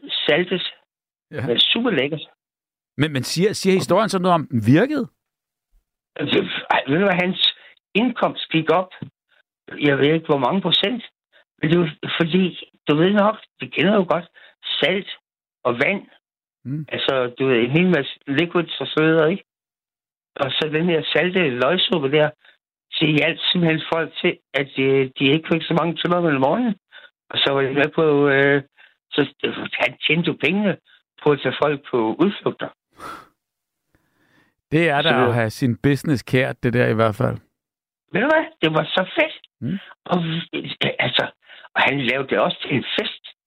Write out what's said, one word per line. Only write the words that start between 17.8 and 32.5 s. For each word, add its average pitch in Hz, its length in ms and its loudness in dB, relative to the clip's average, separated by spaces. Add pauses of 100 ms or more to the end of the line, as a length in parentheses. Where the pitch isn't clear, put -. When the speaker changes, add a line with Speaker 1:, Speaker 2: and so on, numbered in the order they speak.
Speaker 1:
masse 147 220 0 (140)
liquids 165 540 -2
og 135 60 -6
så - 160 -2
videre, 160 280 4
ikke? 196 140 -6 (920)
Og 139 140 -2
så 151 220 -2
den 156 140 0
her 160 160 0 (100)
salte 175 380 2
løgsuppe 135 640 0
der, 151 180 4 (640)
så - 120 -2 (140)
hjalp 151 200 0 (140)
simpelthen 160 300 2 (100)
folk 160 280 -4
til, - 180 -2 (160)
at, 139 240 -2
øh, 135 400 2
de 143 60 0
ikke 151 280 2
fik 165 100 0
så - 180 -2
mange 165 160 -2
tømmermænd 175 380 0
om 135 60 0
morgenen. 196 340 2 (560)
Og - 80 -8
så 139 140 0
var 139 100 2
de 131 120 0
med 143 200 2
på, 147 340 4
øh, 139 340 4 (480)
så, - 100 -2 (240)
øh, - 100 -4 (180)
han - 240 -2 (100)
tjente 160 240 0
jo 135 140 -4
pengene 190 320 0 (460)
på 151 100 2
at 139 100 0
tage 131 200 -2
folk 147 180 0 (100)
på 110 280 0
udflugter. - 500 -2 (2000)